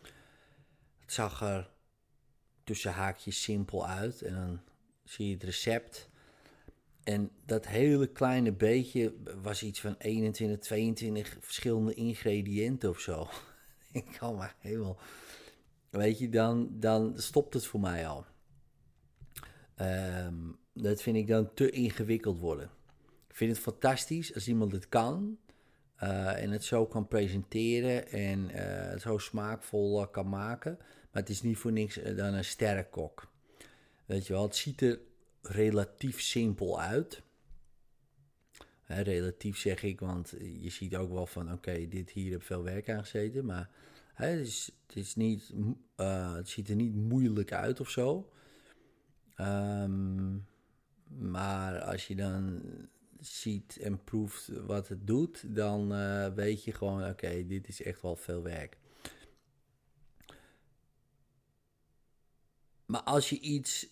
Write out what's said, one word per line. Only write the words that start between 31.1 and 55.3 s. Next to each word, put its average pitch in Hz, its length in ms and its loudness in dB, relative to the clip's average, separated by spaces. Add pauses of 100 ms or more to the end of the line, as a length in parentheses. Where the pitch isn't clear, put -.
het 104 80 -4
is 101 120 -4
niet 113 160 2
voor 117 140 0
niks, 107 260 0
eh, 101 200 -4
dan 98 160 0
een 98 120 0
sterrenkok. - 840 -2 (760)
Weet 98 220 -2
je 98 60 0
wel, 98 100 2
het 104 120 -2
ziet - 260 0
er 120 180 6 (420)
relatief 107 800 2
simpel 98 600 2
uit. 110 400 -2 (1600)
Hè, 87 200 -2
relatief 95 560 0
zeg 95 260 0
ik, 98 160 -2
want 92 400 -4
je 87 300 -8
ziet 92 260 -6
ook 92 160 -2
wel 90 140 -2
van, 85 280 -8
"Oké, 87 340 -4
dit 90 220 -6
hier 95 220 -4
heb 90 120 -4
veel 90 200 -4
werk 95 260 -4
aan 107 120 -2
gezeten." 110 440 -4
Maar, 92 240 -4 (440)
hè, 127 140 -2
het 160 200 0
is, - 240 -6 (160)
het - 80 -20
is 98 200 -6
niet, 110 380 0 (420)
eh, 92 400 0
het 87 140 -6
ziet 101 200 -6
er 104 60 2
niet 110 200 2
moeilijk 110 560 4
uit 104 280 0
of 131 100 -6
zo. 147 420 0 (1040)
Ehm, 98 1000 0 (720)
maar 95 720 -4
als 95 260 -6
je - 80 -6
dan 95 460 -2 (580)
ziet - 580 -6
en 101 260 -4
proeft 107 440 -4
wat 101 400 -4
het 101 200 -6
doet, 127 480 0